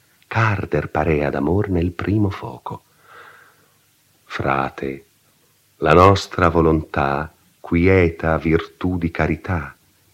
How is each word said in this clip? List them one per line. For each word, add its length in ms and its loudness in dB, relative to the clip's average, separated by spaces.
ch'arder 640 -2
parea 400 0
d'amor 380 0
nel 220 0
primo 400 -2
foco. 540 -12
Frate, 800 -6
la 160 2
nostra 540 4
volontà 840 0
quieta 800 2
virtù 600 -2
di 120 -4
carità, 680 -4